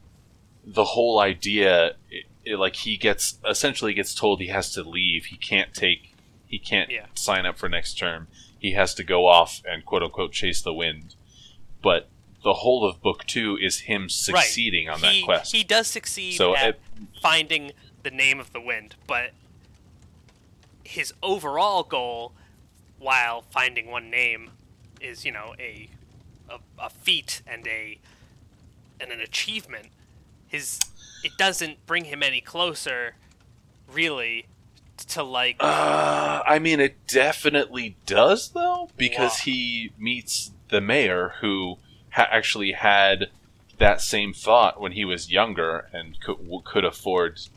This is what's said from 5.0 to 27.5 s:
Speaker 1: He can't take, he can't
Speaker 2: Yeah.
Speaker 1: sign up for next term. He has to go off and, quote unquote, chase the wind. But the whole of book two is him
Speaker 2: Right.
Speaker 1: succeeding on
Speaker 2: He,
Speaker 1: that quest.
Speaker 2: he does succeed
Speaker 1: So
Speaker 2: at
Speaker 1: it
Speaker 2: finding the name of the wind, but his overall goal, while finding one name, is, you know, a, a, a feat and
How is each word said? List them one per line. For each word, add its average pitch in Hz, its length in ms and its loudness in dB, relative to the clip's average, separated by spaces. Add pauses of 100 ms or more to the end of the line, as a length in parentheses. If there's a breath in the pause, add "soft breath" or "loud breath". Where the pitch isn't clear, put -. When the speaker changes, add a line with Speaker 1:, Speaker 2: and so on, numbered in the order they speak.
Speaker 1:
He - 120 -16
can't - 360 -2
take, - 400 -2 (320)
he 104 140 -10
can't 101 320 -2
Speaker 2:
Yeah. 110 140 -8 (100)
Speaker 1:
sign 95 320 0
up 87 100 -4
for 95 120 -4
next - 280 -2
term. 82 300 -6 (320 soft breath)
He 95 140 -2
has 95 200 2
to 95 100 -8
go 90 220 4
off 85 420 8
and, 80 180 -8
quote 92 180 0
unquote, 82 300 -6
chase 90 280 0
the 82 120 -4
wind. 80 420 -6 (640 soft breath)
But 90 280 4 (340)
the 101 100 4
whole 123 340 2
of 87 140 -6
book - 240 0
two 107 340 -2
is 95 220 0
him 104 220 -4
Speaker 2:
Right. 90 80 -8
Speaker 1:
succeeding 117 760 0
on 80 120 -4
Speaker 2:
He, 196 220 2
Speaker 1:
that 180 40 -6
quest. - 260 0
Speaker 2:
he 220 120 0
does 220 240 2
succeed 185 480 -8
Speaker 1:
So 175 200 4
Speaker 2:
at 123 200 2
Speaker 1:
it - 60 -20 (400)
Speaker 2:
finding 156 500 0 (320 soft breath)
the 139 80 -8
name 135 280 2
of 120 120 -14
the 123 80 -10
wind, 113 360 -8 (120)
but 123 240 -4 (1500)
his - 300 -6 (100)
overall 185 600 0
goal, 123 500 -6 (640 soft breath)
while 120 500 0
finding 123 380 -2
one 117 220 -10
name, 117 420 -2 (500)
is, 123 240 -14
you 127 60 -6
know, 110 280 -12
a, 107 300 -16 (600)
a, 120 80 -16 (220)
a - 100 -12
feat - 580 -6
and 117 200 -12